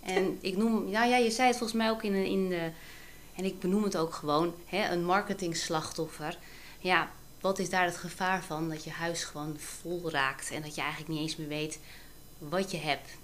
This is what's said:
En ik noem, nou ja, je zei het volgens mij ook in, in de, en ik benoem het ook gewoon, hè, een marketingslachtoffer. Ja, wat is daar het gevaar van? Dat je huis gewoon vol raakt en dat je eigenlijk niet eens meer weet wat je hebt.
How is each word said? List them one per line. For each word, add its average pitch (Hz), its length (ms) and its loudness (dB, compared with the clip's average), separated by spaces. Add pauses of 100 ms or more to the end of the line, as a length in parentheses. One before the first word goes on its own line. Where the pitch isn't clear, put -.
En 185 380 2
ik 185 160 -2
noem, 214 340 2
nou 220 180 4
ja, 247 80 6
je 240 140 6
zei 247 180 6
het 240 80 6
volgens 226 220 0
mij 226 120 4
ook 220 120 0
in, 202 120 2
in 190 340 2
de, 170 220 0 (680)
en 185 80 -2
ik 185 160 -2
benoem 196 240 4
het 190 120 0
ook 165 180 0
gewoon, 156 400 2 (120)
hè, 196 260 0
een 175 120 2
marketingslachtoffer. 170 1300 0 (420)
Ja, 175 320 4 (300)
wat 190 180 2
is 175 120 0
daar 185 140 4
het 175 120 0
gevaar 185 460 0
van? 160 260 -2
Dat 156 160 -4
je 156 60 -10
huis 165 340 -2
gewoon 151 340 -6
vol 170 520 -6
raakt 139 400 0
en 151 120 -4
dat 151 120 -8
je - 60 -4
eigenlijk 151 320 -4
niet 156 80 0
eens 156 160 -2
meer 156 120 -6
weet 151 300 -4 (600)
wat 180 320 -2
je 175 80 -4
hebt. 147 320 -2 (140)